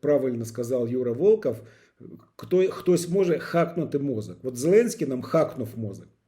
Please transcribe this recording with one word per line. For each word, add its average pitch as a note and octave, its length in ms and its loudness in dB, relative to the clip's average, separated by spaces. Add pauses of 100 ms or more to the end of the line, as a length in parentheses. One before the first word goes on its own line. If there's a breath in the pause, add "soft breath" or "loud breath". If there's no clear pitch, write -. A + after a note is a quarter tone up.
правильно C3 440 0
сказав A#2 440 -2
Юра B2 240 -2
Волков, D#3 440 2 (800 soft breath)
хто-, F#3 340 2
хтось F3 380 2
може F3 300 2
хакнути E3 600 -2
мозок. A2 440 -4
От B2+ 140 -6
Зеленський F#3 500 4
нам C3 160 -4
хакнув B2+ 540 0
мозок. G2+ 320 -10 (200)